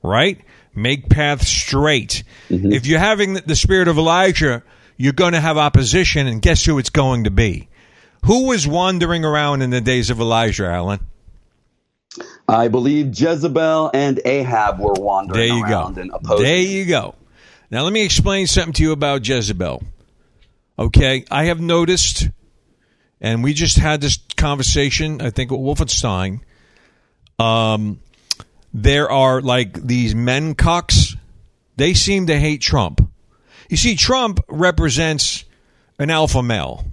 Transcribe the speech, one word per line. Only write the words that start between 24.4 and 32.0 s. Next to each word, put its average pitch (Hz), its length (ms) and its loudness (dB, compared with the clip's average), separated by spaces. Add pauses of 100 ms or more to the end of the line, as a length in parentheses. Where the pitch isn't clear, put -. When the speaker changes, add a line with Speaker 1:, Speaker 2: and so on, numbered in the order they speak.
Speaker 1:
I 123 80 -4
think, 123 220 -6
with 139 80 -4
Wolfenstein. 117 800 -2 (1000)
Um, 110 600 0 (760)
there 139 380 2
are, 131 300 2
like, 123 320 0
these 120 420 -2
men 131 400 -2
cucks. - 600 2 (600)
They 156 180 2
seem 190 340 0